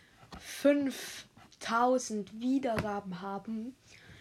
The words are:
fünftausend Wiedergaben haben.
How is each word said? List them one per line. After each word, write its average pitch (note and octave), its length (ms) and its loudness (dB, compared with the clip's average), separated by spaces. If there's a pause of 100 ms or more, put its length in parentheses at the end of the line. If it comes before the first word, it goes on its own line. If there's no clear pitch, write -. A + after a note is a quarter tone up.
(400)
fünftausend B3 2000 0
Wiedergaben G#3+ 840 0
haben. G#3+ 540 -8 (460)